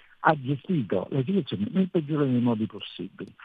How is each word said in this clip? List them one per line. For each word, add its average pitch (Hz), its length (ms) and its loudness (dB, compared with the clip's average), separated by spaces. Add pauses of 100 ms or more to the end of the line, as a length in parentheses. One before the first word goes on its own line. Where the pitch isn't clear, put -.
(200)
ha 160 200 6
gestito 127 680 0
la 135 120 0
situazione 127 480 -2
nel 185 180 2
peggiore 147 400 0
dei 123 120 4
modi 117 260 2
possibili, - 680 -12 (120)